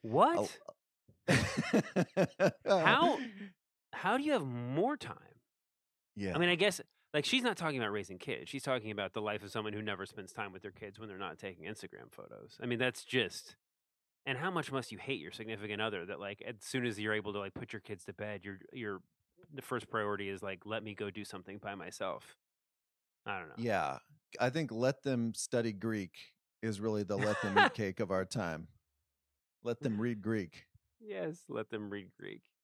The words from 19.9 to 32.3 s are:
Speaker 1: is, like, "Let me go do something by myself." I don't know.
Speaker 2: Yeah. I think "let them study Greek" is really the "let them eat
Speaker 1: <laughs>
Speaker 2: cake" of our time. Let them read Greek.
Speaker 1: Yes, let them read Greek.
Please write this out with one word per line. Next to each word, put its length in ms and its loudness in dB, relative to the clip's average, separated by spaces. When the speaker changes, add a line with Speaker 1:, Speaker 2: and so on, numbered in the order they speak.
Speaker 1:
is, 140 -6
like, 220 -6
"Let 180 -4
me 120 -8
go 160 -4
do 140 -8
something 340 -10
by 160 -8
myself." 640 -6
I 120 -4
don't 100 -10
know. 100 -16
Speaker 2:
Yeah. 400 2
I 80 4
think 240 0
"let 300 2
them 320 0
study 380 0
Greek" 400 -2
is 180 -2
really 220 2
the 160 0
"let 240 2
them 160 4
eat 160 8
Speaker 1:
<laughs> 0 -
Speaker 2:
cake" 260 0
of 100 0
our 140 4
time. 440 -2
Let 180 -2
them 200 2
read 220 0
Greek. 420 0
Speaker 1:
Yes, 480 -6
let 220 -4
them 200 -4
read 180 -6
Greek. 220 -12